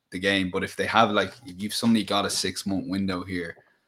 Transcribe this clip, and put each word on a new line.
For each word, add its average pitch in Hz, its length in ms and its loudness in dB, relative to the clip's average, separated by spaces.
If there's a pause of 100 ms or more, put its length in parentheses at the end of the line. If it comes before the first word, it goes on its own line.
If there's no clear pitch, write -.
(120)
the 92 80 -8
game. 95 300 2
But 92 140 -4
if - 140 -6
they 92 80 0
have, 104 260 4
like, 98 220 0 (120)
if 90 160 -12
you've 104 120 -4
suddenly 113 300 4
got 101 220 0
a 95 40 -2
six-month 92 580 -2
window 95 360 -2
here 87 340 -8 (300)